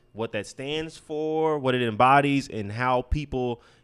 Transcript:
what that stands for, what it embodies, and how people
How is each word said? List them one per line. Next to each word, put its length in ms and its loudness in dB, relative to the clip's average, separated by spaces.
what 220 -6
that 120 -4
stands 520 -8
for, 600 -2
what 160 0
it 80 0
embodies, 680 4
and 200 -6
how 340 0
people 580 -4